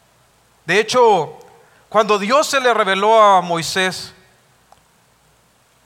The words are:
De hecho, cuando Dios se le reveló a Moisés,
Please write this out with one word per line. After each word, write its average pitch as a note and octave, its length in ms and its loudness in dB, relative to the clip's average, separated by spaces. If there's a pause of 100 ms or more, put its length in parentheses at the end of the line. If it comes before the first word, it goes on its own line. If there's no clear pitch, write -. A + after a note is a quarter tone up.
(640)
De F3+ 140 0
hecho, A3 580 0 (500)
cuando G#3 300 0
Dios A#3+ 300 -2
se C#4 120 -4
le B3 140 0
reveló G#3 480 0
a G3+ 200 4
Moisés, F3 720 -6 (1700)